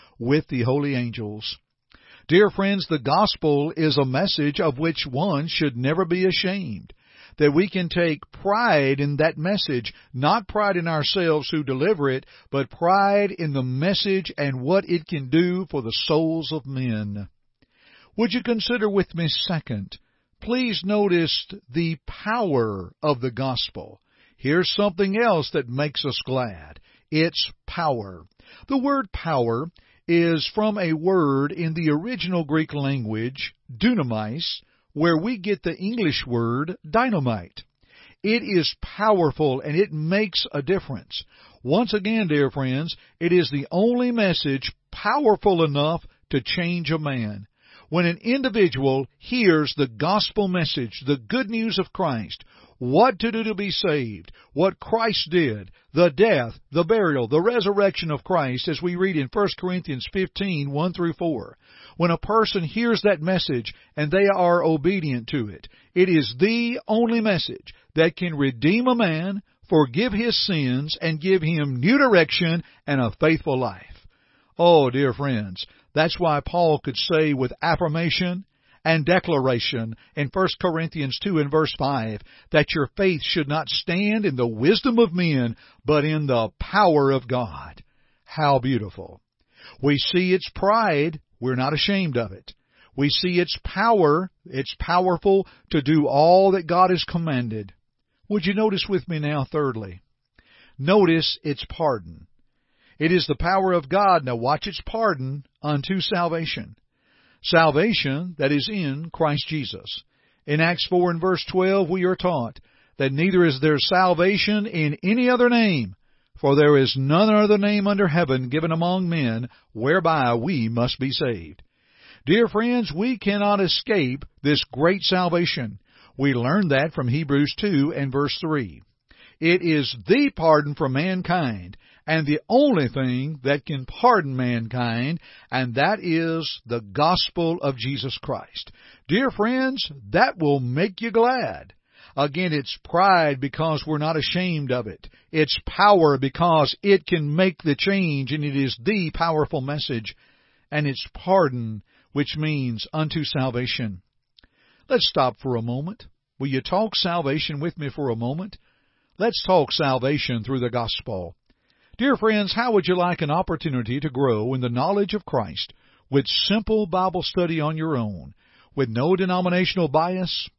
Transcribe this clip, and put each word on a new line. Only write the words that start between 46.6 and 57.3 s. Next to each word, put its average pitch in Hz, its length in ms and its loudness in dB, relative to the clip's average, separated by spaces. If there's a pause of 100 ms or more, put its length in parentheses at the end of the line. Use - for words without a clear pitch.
a 160 80 0
man, 113 480 -6 (460)
when 170 140 2
an 170 160 0
individual 175 840 2 (120)
hears 175 580 2
the 143 100 2
gospel 185 600 -2
message, 151 580 -4
the 139 120 2 (100)
good 240 220 -2
news 226 280 -2
of 180 140 -4
Christ, 127 500 -4 (360)
what 170 400 4
to 226 120 -2
do 226 140 -2
to 214 100 -2
be 196 160 -4
saved, 120 600 -4 (220)
what 185 260 0
Christ 226 500 -2
did, 117 400 -2 (220)
the 170 160 6
death, 143 460 2 (160)
the 165 140 0
burial, 160 440 2
the 151 140 4